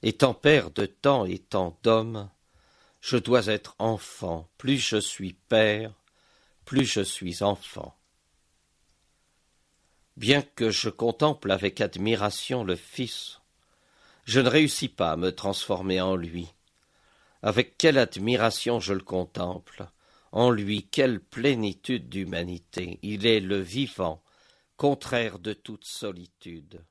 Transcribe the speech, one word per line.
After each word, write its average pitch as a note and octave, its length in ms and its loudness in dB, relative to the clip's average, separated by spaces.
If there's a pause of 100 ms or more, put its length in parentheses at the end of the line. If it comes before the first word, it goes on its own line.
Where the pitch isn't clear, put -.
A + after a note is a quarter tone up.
Étant A#2+ 300 4
père C3 380 4
de G#2 140 -2
tant C3 400 2
et F#2 140 -6
tant F2+ 440 -4
d'hommes, A2+ 460 2 (720)
je - 160 0
dois A#2 300 2
être - 320 -4
enfant. F#2+ 680 -4 (100)
Plus C3+ 200 0
je A2 200 0
suis F#2+ 360 -4
père, A2 600 2 (720)
plus C3 220 0
je G#2+ 160 -2
suis F#2 400 -6
enfant. - 540 -4 (2250)
Bien C3+ 260 4
que A#2+ 280 -2
je G#2 200 -2
contemple A#2 600 -2
avec F#2+ 320 0
admiration G#2 800 -2
le F#2 120 -2
Fils, - 680 -12 (840)
je A2+ 140 2
ne B2+ 100 4
réussis C#3+ 400 2
pas E2+ 220 -2
à D#2+ 60 -2
me F2+ 160 -2
transformer F#2+ 680 -4
en F#2+ 140 0
lui. F2 380 -8 (880)
Avec G#2+ 360 0
quelle D#3 200 6
admiration A#2 840 0
je F#2+ 140 -2
le F#2+ 80 -2
contemple ! F2+ 880 -6 (440)
En B2 200 4
lui, G#2 360 -2
quelle B2+ 320 2
plénitude A2+ 880 -2
d'humanité ! F2+ 920 -8
Il G#2 240 -6
est A2+ 140 6
le G2 200 -2
vivant, F#2 640 -6 (540)
contraire A#2+ 640 -2
de G#2 140 -8
toute - 320 -16
solitude. F2 1040 -14